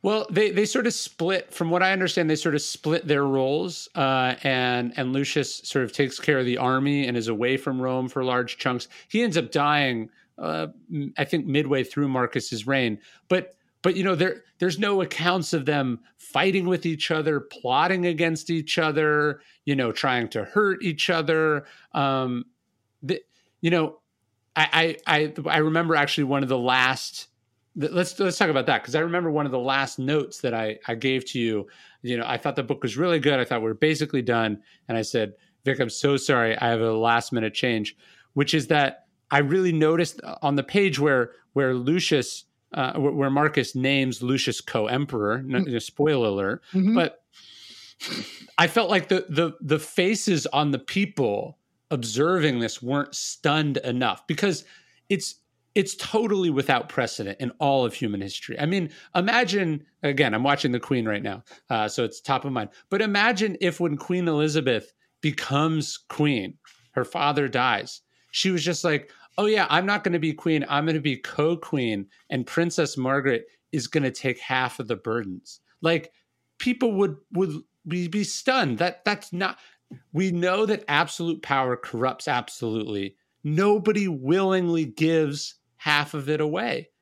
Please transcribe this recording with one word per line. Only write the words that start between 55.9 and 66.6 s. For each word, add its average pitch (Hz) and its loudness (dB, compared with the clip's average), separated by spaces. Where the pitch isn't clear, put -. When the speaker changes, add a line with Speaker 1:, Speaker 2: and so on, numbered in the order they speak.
Speaker 1:
totally 202 0
without 135 2
precedent 110 -4
in 120 -4
all 139 2
of 110 -4
human 101 -4
history. - -10
I 147 -2
mean, 170 0
imagine, 185 0
again, 139 2
I'm 113 0
watching 139 2
The 123 0
Queen 120 -2
right 104 -2
now, 101 -8
uh, 110 0
so 120 -4
it's 110 -6
top 135 -2
of 139 -4
mind. 113 -4
But 202 0
imagine 208 2
if 175 0
when 165 0
Queen 180 -2
Elizabeth 147 0
becomes 151 0
queen, 131 -2